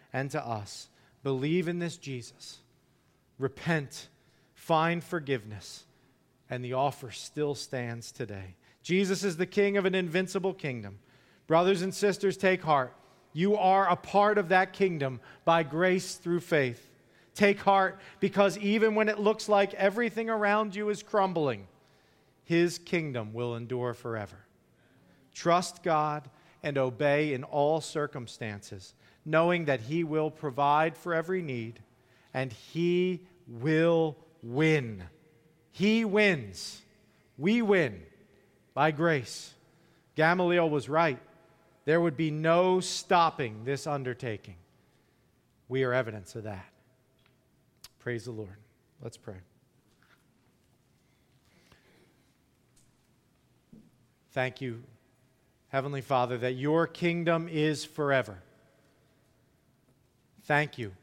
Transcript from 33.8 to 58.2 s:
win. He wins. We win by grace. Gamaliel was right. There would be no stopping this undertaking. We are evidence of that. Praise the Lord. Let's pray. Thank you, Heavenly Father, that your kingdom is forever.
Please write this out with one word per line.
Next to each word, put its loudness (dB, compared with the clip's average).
win. 0
He 2
wins. 0
We 2
win 2
by 2
grace. -2
Gamaliel 4
was -2
right. 2
There 4
would 0
be 0
no 4
stopping 0
this -6
undertaking. -6
We -2
are 0
evidence -4
of -10
that. -12
Praise -8
the -10
Lord. -12
Let's -14
pray. -18
Thank -4
you, -8
Heavenly -4
Father, 0
that -2
your 0
kingdom -2
is 0
forever. -2